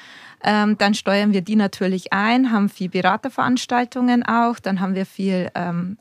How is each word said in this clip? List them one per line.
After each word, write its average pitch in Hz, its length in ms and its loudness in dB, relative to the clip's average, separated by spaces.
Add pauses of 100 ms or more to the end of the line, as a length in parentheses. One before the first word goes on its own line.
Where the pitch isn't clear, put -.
(420)
Ähm, 208 360 2
dann 202 160 2
steuern 202 400 2
wir 196 80 0
die 208 160 -2
natürlich 190 560 -2
ein, 233 380 2
haben 202 180 2
viel 180 200 -8
Beraterveranstaltungen 247 1300 0
auch, 233 360 0
dann 190 200 -4
haben 185 160 -2
wir 190 100 -2
viel, 190 500 -2
ähm, 180 460 -6